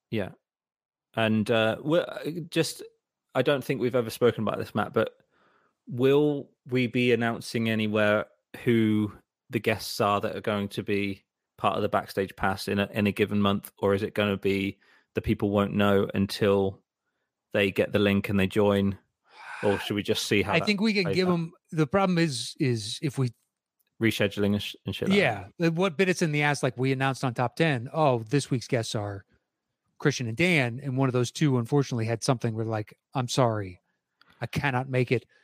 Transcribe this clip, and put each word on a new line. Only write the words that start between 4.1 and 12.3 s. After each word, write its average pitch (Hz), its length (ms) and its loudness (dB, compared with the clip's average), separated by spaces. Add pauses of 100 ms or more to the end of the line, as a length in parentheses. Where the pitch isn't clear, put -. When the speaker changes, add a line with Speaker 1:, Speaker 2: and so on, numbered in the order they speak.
Speaker 1:
about 104 140 -2
this, 107 180 -8
Matt, 101 180 -2
but - 220 0 (720)
will 143 600 2 (180)
we 123 200 0
be 123 260 2
announcing 113 560 0
anywhere 107 560 2 (380)
who 110 500 2 (360)
the 120 100 -4
guests - 420 -2
are 101 200 2
that 98 140 -4
are 95 60 -8
going 101 280 -2
to - 140 -8
be 101 400 -4 (340)
part - 180 0
of 104 80 -2
the 104 60 -2
Backstage 98 460 -2